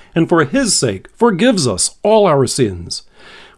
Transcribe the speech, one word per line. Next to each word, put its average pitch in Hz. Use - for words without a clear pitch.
and 165
for 165
his 202
sake 98
forgives 214
us -
all 208
our 139
sins. 92